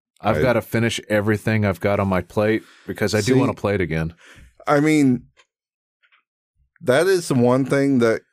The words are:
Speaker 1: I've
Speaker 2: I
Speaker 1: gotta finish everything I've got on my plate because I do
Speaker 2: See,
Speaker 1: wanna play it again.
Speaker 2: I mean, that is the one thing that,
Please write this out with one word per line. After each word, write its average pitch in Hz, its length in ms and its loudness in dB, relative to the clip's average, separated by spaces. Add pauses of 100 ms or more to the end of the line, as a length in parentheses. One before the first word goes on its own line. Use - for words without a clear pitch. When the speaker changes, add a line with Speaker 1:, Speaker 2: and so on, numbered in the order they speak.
(200)
Speaker 1:
I've 107 160 -2
Speaker 2:
I - 60 0
Speaker 1:
gotta 117 200 0
finish 113 460 -4
everything 107 560 0
I've 98 160 -2
got 101 180 -2
on 101 80 -2
my 92 140 0
plate 107 420 -2 (240)
because 101 300 -4
I - 20 0
do 107 140 0
Speaker 2:
See, - 0 -
Speaker 1:
wanna 120 220 2
play 101 200 -4
it 98 60 -2
again. 80 340 -4 (540)
Speaker 2:
I 147 100 2
mean, 143 460 2 (1600)
that 135 280 2
is 185 180 0
the 156 80 -2
one 123 300 2
thing 139 340 0
that, 113 220 2 (120)